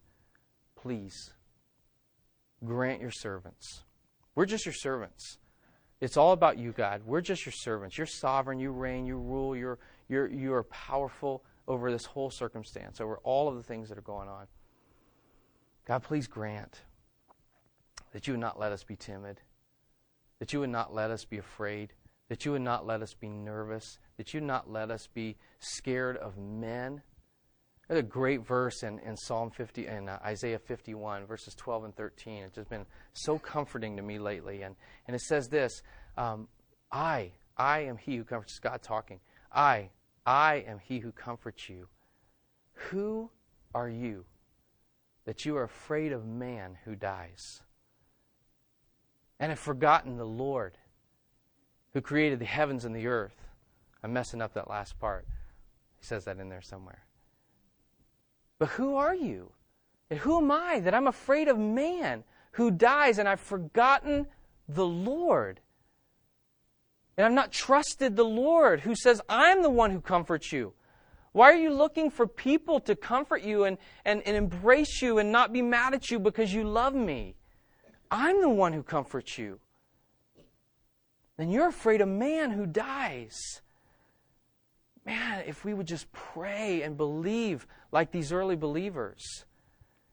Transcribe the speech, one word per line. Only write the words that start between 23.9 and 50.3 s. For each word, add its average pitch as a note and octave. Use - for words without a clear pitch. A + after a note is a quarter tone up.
that -
you D#3
would D3+
not C3
let A2
us A2+
be A2
scared B2+
of G2+
men. A2+
There's D#3+
a -
great B2+
verse B2
in, G#2+
in G#2+
Psalm A#2
fifty, -
in, G2
uh, G2
Isaiah G#2+
fifty-one, G#2+
verses G#2+
twelve A2+
and G#2
thirteen. G#2+
It's F#2+
just G#2+
been G#2+
so D#3
comforting A#2
to G2+
me G#2
lately. G2+
And, F#2+
and B2
it A#2+
says C#3+
this, C3+
um, A2
"I, C3+
I C#3+
am C3
he C3
who A#2
comforts," A2+
God A#2+
talking, G#2+
"I, B2
I C#3+
am G#2
he B2
who A#2
comforts -
you. F2+
Who G#3+
are A#2+
you A2+
that -
you D3+
are B2+
afraid D3+
of A2+
man A2+
who G#2+
dies F#2
and D#3
have D3+
forgotten C#3+
the A#2
Lord A#2